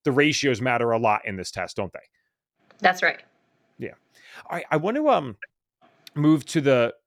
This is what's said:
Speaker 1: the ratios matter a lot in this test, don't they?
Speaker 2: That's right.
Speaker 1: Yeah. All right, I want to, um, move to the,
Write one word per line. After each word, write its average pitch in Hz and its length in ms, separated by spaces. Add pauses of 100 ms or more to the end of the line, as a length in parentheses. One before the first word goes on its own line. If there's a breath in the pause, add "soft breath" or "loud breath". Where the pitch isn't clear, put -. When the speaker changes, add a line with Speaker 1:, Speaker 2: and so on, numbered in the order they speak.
Speaker 1:
the 147 60
ratios 139 500
matter 120 300
a 117 60
lot 110 280
in 101 100
this 92 160
test, 90 240
don't 98 180
they? - 140 (720)
Speaker 2:
That's 185 240
right. 160 180 (580)
Speaker 1:
Yeah. - 140 (560 loud breath)
All 170 80
right, - 140
I 156 60
want 202 200
to, 302 120
um, 147 280 (800)
move 151 300
to - 160
the, 123 320 (140)